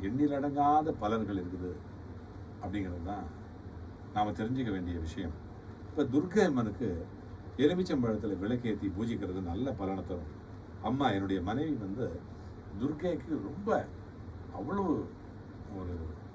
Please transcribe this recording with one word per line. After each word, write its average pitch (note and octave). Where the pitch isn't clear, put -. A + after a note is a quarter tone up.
எண்ணிலடங்காத C#3+
பலன்கள் G#2
இருக்குது F2+
அப்படிங்கிறது F#2
தான் F#2+
நாம G#2
தெரிஞ்சுக்க A#2+
வேண்டிய F2
விஷயம். D#2+
இப்ப D3
துர்க்கை F3+
அம்மனுக்கு B2
எலுமிச்சம்பழத்துல B2+
விளக்கேத்தி G#2+
பூஜிக்கிறது G2
நல்ல F#2+
பலனை F#2+
தரும். F2
அம்மா, C3
என்னுடைய F#2+
மனைவி C3+
வந்து G#2+
துர்க்கைக்கு D3+
ரொம்ப G3
அவ்வளவு F3+
ஒரு F2+